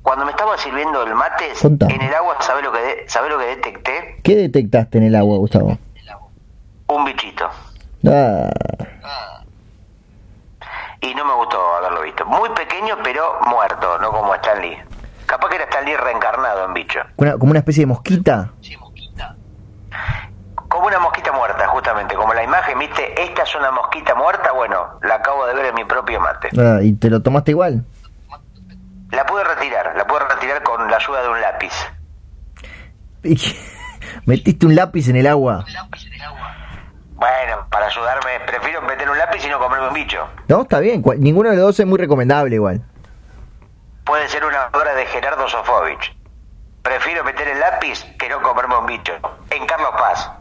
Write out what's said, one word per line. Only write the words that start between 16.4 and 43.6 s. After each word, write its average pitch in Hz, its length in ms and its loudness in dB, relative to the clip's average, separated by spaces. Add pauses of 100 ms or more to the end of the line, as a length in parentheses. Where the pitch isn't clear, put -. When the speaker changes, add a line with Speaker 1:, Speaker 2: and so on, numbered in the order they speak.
Speaker 1:
en 92 80 -6
bicho. - 260 -6 (180)
Speaker 2:
Una, 143 200 4
como 131 140 4
una 156 80 6
especie 151 240 2
de 135 40 4
mosquita. 127 640 2 (100)
Speaker 1:
Sí, - 140 -18 (1900)
como - 200 2
una 196 120 2
mosquita 165 320 2
muerta, 107 360 0
justamente, 104 480 0
como 107 180 4
la 117 100 2
imagen, 131 360 0
¿viste? 151 420 -4
"Esta 180 220 -2
es - 120 -2
una 139 160 0
mosquita 127 440 0
muerta", 143 360 2
bueno, 107 520 -2
la 110 120 2
acabo 139 300 -2
de 123 80 -2
ver 135 140 0
en 117 80 -4
mi 113 100 -4
propio 120 340 -2
mate. - 380 -2
Speaker 2:
Ah, 117 240 6
¿y 107 120 6
te 113 160 2
lo 113 120 4
tomaste 143 300 2
igual? 151 340 2 (1300)
Speaker 1:
La 135 140 0
pude 196 180 0
retirar, 123 520 -2
la 101 120 0
pude 147 200 0
retirar 135 360 -2
con 117 260 -4
la 113 80 2
ayuda 135 240 -2
de 123 80 -2
un 117 100 -2
lápiz. 92 320 -4 (1500)
Speaker 2:
¿Y 160 140 4
qué? - 180 -4 (360)
<laughs> - 340 -16
¿Metiste 131 400 4
un 156 100 8
lápiz 175 320 2
en 127 100 4
el 131 100 6
agua? 127 360 2 (1500)
Speaker 1:
Bueno, 120 540 -2
para 104 160 0
ayudarme, 127 460 -2 (140)
prefiero 120 360 -4
meter 151 280 -4
un 143 80 0
lápiz 165 280 0
y 143 40 -4
no 143 100 -2
comerme 131 280 0
un 139 60 -2
bicho. 135 240 -4 (320)
Speaker 2:
No, 190 140 6
está - 160 0
bien, 208 220 2
cua-, 120 160 2
ninguno 160 320 6
de 202 60 4
los 185 100 6
dos 202 140 4
es 202 60 4
muy 185 120 4
recomendable 139 580 2
igual. 104 260 2 (1200)